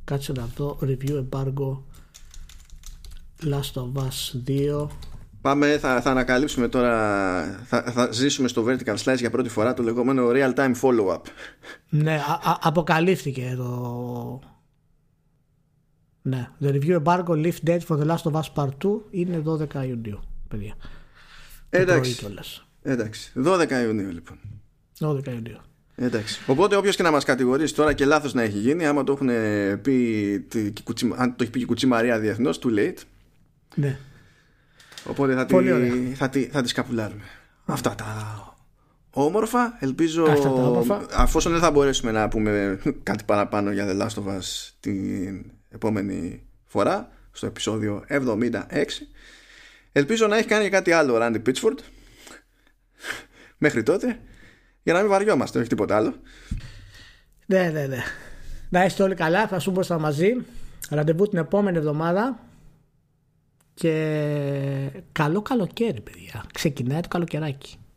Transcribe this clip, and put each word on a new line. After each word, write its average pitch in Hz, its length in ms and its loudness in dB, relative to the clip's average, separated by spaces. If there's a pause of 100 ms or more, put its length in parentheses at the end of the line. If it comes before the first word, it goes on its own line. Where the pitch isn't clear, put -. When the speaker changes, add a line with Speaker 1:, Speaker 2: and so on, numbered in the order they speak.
Speaker 1:
κάτσε 139 280 -4
να 120 240 -6
δω, 143 260 -6
review 135 480 -2
embargo, 135 480 -4 (1700)
Last 139 300 -4
of 131 300 -6
Us - 300 -6
δύο. 139 580 -2 (500)
Speaker 2:
Πάμε, 147 360 4
θα, 127 240 2
θα 135 100 2
ανακαλύψουμε 127 560 2
τώρα, 101 960 0
θα, 127 180 0
θα 120 280 0
ζήσουμε 131 360 2
στο 117 200 0
Vertical 123 360 0
Slice 131 140 4
για 120 120 0
πρώτη 123 200 0
φορά 113 240 2
το 120 100 -2
λεγόμενο 123 480 2
real-time 131 500 4
follow-up. 107 380 4 (680)
Speaker 1:
Ναι, 151 240 2
α, 151 360 -2
α, 175 120 2
αποκαλύφθηκε 160 960 0
το, 123 800 -6 (1800)
ναι, 131 280 -4 (120)
the 139 100 0
review 147 320 2
embargo 175 260 2 (160)
lift 170 220 -2
date 175 200 2
for 160 100 0
The 147 80 2 (100)
Last 165 160 -2
of - 0 -
Us 156 120 0 (120)
Part 143 140 0 (160)
two 208 140 2 (100)
είναι 175 280 -2
δώδεκα 151 480 -2
Ιουνίου, 113 340 -6 (280)
παιδιά. 107 280 -8 (960)
Το 175 100 2
Speaker 2:
Εντάξει. 180 200 6
Speaker 1:
πρωί 127 140 -2
κιόλας. - 540 -12 (160)
Speaker 2:
Εντάξει, 113 520 -4
δώδεκα 135 460 2
Ιουνίου, 110 300 0
λοιπόν. 85 260 -14 (600)
Speaker 1:
Δώδεκα 139 320 -2
Ιουνίου. 113 260 -10 (380)
Speaker 2:
Εντάξει. 117 520 -4
Οπότε 185 280 4
όποιος 196 200 2
και 196 80 0
να 170 80 4
μας 143 120 4
κατηγορήσει 135 520 2
τώρα 151 180 4
και 139 120 2
λάθος 143 280 2
να 127 80 2
έχει 104 160 0
γίνει, 143 280 2
άμα 147 180 2
το 135 80 0
έχουνε 110 680 0
πει 107 720 2
τη, 107 220 -2
και 107 120 -12
Κουτσί-, 117 320 -2
αν 123 200 2
το - 80 -2
έχει 117 80 -4
πει - 60 -6
και 123 60 -2
η 110 40 -8
Κουτσί 120 200 0
Μαρία 117 320 2
διεθνώς, 110 440 -2
too 117 160 0
late. 147 180 0 (800)
Speaker 1:
Ναι. 143 220 -2 (1120)
Speaker 2:
Οπότε 135 260 0
θα 131 120 0
Speaker 1:
Πολύ 185 220 6
Speaker 2:
τη, 127 60 4
Speaker 1:
ωραία. 123 180 2 (240)
Speaker 2:
θα 139 140 0
τη, 131 160 0
θα 143 160 -2
τη 120 60 0
σκαπουλάρουμε. 110 540 -4 (440)
Αυτά 127 300 -2
τα 107 100 -10 (1080)
όμορφα, 220 680 0
ελπίζω, 156 440 0
Speaker 1:
Αυτά 147 300 6
τα 127 80 4
όμορφα. 123 520 2
Speaker 2:
αφόσον 160 380 4
δεν 165 100 4
θα 165 100 6
μπορέσουμε 135 400 4
να 107 160 2
πούμε 104 520 0 (240)
κάτι 104 200 -4
παραπάνω 104 480 0
για 101 160 -2
The 98 140 0
Last 104 220 -4
of 98 40 -6 (100)
Us - 320 -8 (100)
την 98 680 -4 (240)
επόμενη 98 760 -4 (220)
φορά, 139 440 0 (220)
στο - 140 -10
επεισόδιο 107 600 -4
εβδομήντα 120 600 -2
έξι, - 380 -4 (840)
ελπίζω 214 360 2
να 208 100 4
έχει 226 100 2
κάνει 214 220 2
κάτι 185 220 2
άλλο 156 240 4
ο - 60 6
Randy 117 240 2
Pitchford 220 320 2 (1800)
μέχρι 139 260 2
τότε, 190 360 0 (640)
για 165 100 2
να 175 60 4
μην 208 100 2
βαριόμαστε, 190 500 2
όχι 120 100 0
τίποτα 104 260 2
άλλο. 110 200 2 (1300)
Speaker 1:
Ναι, 185 280 2
ναι, 151 120 -2
ναι. 131 140 -6 (680)
Να 180 160 4
είστε 190 180 2
όλοι 190 120 2
καλά, 175 320 2
θα 190 120 -2
σου 196 120 -2
μπροστά 180 280 0
μαζί. 156 340 2 (560)
Ραντεβού 156 380 2
την 196 100 -2
επόμενη 185 400 2
εβδομάδα. 165 600 0 (1300)
Και 147 1160 -2 (220)
καλό 156 300 0
καλοκαίρι, 208 600 -2
παιδιά. - 420 -16 (100)
Ξεκινάει 139 480 -2
το 170 60 -6
καλοκαιράκι. 151 720 -6 (200)